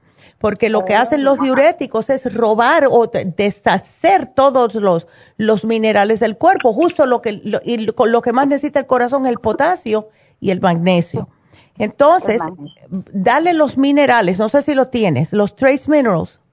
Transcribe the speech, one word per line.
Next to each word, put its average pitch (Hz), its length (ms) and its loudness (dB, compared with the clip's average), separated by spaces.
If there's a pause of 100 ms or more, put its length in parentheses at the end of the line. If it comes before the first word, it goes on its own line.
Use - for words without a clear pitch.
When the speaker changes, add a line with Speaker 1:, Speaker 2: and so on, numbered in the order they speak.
(380)
Speaker 1:
Porque 208 320 -2
lo - 160 0
que - 100 0
Speaker 2:
Oh. 214 40 4
Speaker 1:
hacen 277 260 0
los 269 160 2
diuréticos 262 680 0
es 262 240 -4
robar 233 560 2
o 233 200 2
te-, - 160 -4
deshacer 208 1000 -2
todos 262 480 0
los, 185 320 0 (280)
los 214 300 -2
minerales 220 560 0
del 226 160 -2
cuerpo. 359 340 2
Justo 311 340 0
lo 240 160 0
que, 214 220 -6
lo, 208 200 -4
y 233 140 -4
lo, 214 180 -6
con 226 180 2
lo 233 80 2
que 240 100 -2
más 262 160 0
necesita 285 320 -2
el 269 60 -4
corazón 254 400 -2
es 254 80 0
el 226 60 -8
potasio, 220 680 -2 (360)
y 185 80 -2
el 180 100 -4
magnesio. 175 680 -2 (480)
Entonces, 269 640 0
Speaker 2:
El 160 100 -8
magnesio. - 300 -20 (320)
Speaker 1:
dale 262 400 0
los 302 240 0
minerales, 254 600 2
no 214 120 0
sé 285 120 2
si 285 140 -2
lo 262 140 0
tienes, 196 440 -2
los 202 220 -2
trace 269 340 0
minerals. 226 500 0 (140)